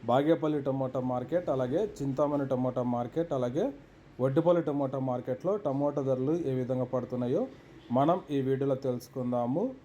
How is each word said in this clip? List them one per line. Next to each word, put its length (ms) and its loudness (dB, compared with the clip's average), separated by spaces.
బాగేపల్లి 560 4
టమోటా 340 -2
మార్కెట్, 440 -2
అలాగే 260 0
చింతామణి 520 0
టమోటా 320 0
మార్కెట్, 420 -2
అలాగే 280 0
వడ్డిపల్లి 440 4
టమోటా 320 -2
మార్కెట్లో 440 -2
టమోటా 420 0
ధరలు 260 2
ఏ 80 0
విధంగా 360 0
పడుతున్నాయో 480 0
మనం 220 4
ఈ 120 2
వీడియోలో 280 2
తెలుసుకుందాము. 760 -2